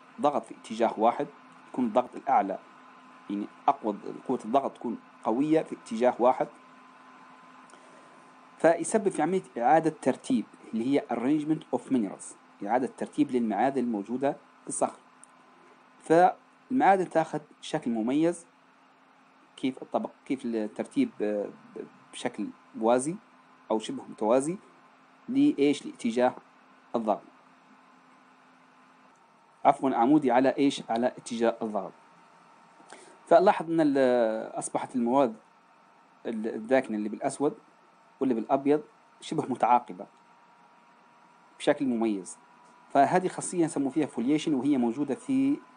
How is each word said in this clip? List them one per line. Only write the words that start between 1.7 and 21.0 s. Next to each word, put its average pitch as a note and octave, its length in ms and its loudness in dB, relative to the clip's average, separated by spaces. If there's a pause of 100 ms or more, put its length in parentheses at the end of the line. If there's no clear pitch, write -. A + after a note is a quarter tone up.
الضغط A#2+ 300 -2
الأعلى، G2+ 440 0 (720)
يعني G#2 180 -6 (200)
أقوى، A2+ 280 -2 (320)
قوة B2 180 -2
الضغط B2 260 0
تكون A#2 260 -8 (260)
قوية D3+ 380 2
في - 140 -10
اتجاه A#2+ 440 0
واحد، B2 280 2 (2000)
فيسبب F3 520 2
في F#3+ 120 -2
عملية F#3 200 0 (160)
إعادة D#3 440 4
ترتيب B2 440 0 (280)
اللي A2+ 120 -2
هي C#3 260 2
arrangement D3 640 -2
of - 40 -8 (120)
minerals، G2+ 420 -4 (300)
إعادة A#2 320 0
ترتيب C#3 340 -2
للمعادن A#2+ 520 0
الموجودة A#2+ 480 -2 (300)
في - 60 -16
الصخر. - 320 -4 (1040)
فالمعادن E3 1080 2
تاخذ D#3 300 -2 (220)
شكل D3+ 300 -4
مميز، C#3+ 540 0 (1120)
كيف C3 240 -6
الطبق، G#2+ 280 -4 (160)
كيف C3 200 -6
الترتيب، A2+ 640 -2 (120)